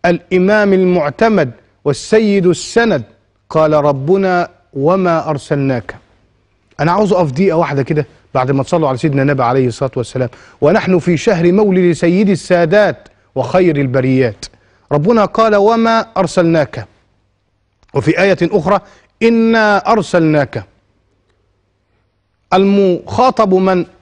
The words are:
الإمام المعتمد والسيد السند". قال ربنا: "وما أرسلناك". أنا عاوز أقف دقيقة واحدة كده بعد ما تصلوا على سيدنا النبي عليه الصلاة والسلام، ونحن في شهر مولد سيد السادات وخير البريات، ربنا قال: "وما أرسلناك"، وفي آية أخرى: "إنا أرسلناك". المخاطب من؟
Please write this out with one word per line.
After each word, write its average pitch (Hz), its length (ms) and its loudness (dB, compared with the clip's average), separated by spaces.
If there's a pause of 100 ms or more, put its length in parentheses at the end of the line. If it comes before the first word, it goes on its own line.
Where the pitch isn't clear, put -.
الإمام 190 640 0
المعتمد 180 760 0 (340)
والسيد 202 600 0
السند". 180 560 0 (480)
قال 156 220 2
ربنا: 165 760 0 (240)
"وما 165 580 0
أرسلناك". 135 680 -4 (840)
أنا 165 120 0
عاوز 202 200 0
أقف 175 180 0
دقيقة 165 260 0
واحدة 143 260 -2
كده 151 240 -2 (280)
بعد 127 160 -2
ما 135 120 0
تصلوا 160 260 -2
على 131 100 -4
سيدنا 139 240 -2
النبي 139 200 0
عليه 135 240 0
الصلاة 123 300 -4
والسلام، 123 320 -6 (320)
ونحن 180 380 2
في 170 180 0
شهر 175 360 0
مولد 185 400 2
سيد 180 360 0
السادات 175 800 0 (260)
وخير 151 420 0
البريات، 131 680 0 (480)
ربنا 202 320 2
قال: 220 320 0
"وما 226 500 2 (100)
أرسلناك"، 165 680 0 (1080)
وفي 147 280 0
آية 196 200 2
أخرى: 175 380 0 (420)
"إنا 226 680 2
أرسلناك". 156 720 0 (1900)
المخاطب 196 1000 0
من؟ 185 320 0 (160)